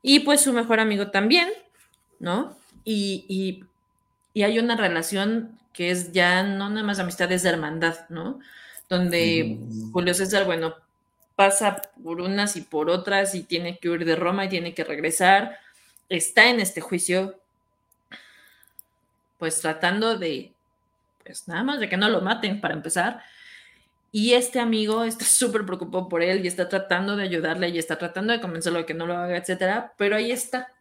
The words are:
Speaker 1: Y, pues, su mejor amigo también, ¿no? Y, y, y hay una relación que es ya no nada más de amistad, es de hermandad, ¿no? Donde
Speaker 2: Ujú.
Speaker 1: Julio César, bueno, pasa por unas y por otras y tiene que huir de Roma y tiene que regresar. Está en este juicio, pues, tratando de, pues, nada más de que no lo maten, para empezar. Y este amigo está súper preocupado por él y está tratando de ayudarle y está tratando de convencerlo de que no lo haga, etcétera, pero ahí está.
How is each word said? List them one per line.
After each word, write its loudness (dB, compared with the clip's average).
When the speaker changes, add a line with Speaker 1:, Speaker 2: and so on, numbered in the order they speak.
Speaker 1:
Y, 6
pues, 4
su 2
mejor 2
amigo 0
también, 4
¿no? -4
Y, -4
y, -4
y 0
hay 2
una 0
relación -2
que -2
es -4
ya 4
no -4
nada -4
más -2
de -2
amistad, -2
es 2
de 4
hermandad, -2
¿no? -10
Donde 2
Speaker 2:
Ujú. -10
Speaker 1:
Julio 2
César, 2
bueno, -2
pasa 4
por -6
unas 0
y -10
por -2
otras 0
y -6
tiene -4
que -4
huir -2
de 4
Roma 0
y -4
tiene -4
que -4
regresar. 2
Está 6
en 2
este -2
juicio, -2
pues, -4
tratando 0
de, -6
pues, -16
nada -4
más -2
de -4
que -2
no 2
lo 2
maten, -2
para -2
empezar. -2
Y 2
este 2
amigo 0
está -6
súper 2
preocupado -6
por 0
él 0
y 0
está -4
tratando -2
de -2
ayudarle -2
y -4
está -4
tratando -4
de 0
convencerlo -4
de -6
que -6
no -6
lo -2
haga, -2
etcétera, -2
pero 2
ahí 0
está. -6